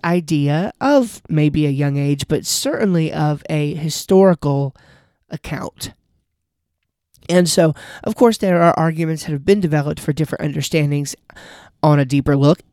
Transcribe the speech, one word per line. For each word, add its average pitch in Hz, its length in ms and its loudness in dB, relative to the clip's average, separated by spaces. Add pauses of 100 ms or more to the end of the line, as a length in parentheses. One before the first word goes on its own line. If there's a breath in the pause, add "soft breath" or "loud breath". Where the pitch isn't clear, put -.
idea 160 760 0
of 269 480 0
maybe 151 360 2
a 143 40 0
young 143 280 -2
age, 143 300 -2
but 147 180 -2
certainly 185 680 -2
of 151 340 -2
a 147 280 -4
historical 151 1000 2 (540 soft breath)
account. - 640 -12 (1400)
And 180 180 4
so, 160 260 2 (300 loud breath)
of 220 120 -4
course, 233 220 4
there 180 240 0
are 170 160 4
arguments 160 460 -2
that - 80 -8
have 139 140 -6
been 202 160 4
developed 151 380 -2
for - 120 -2
different 151 320 -4
understandings 143 720 -2 (680 loud breath)
on 147 160 4
a 143 60 2
deeper 139 320 0
look, 143 240 4 (120)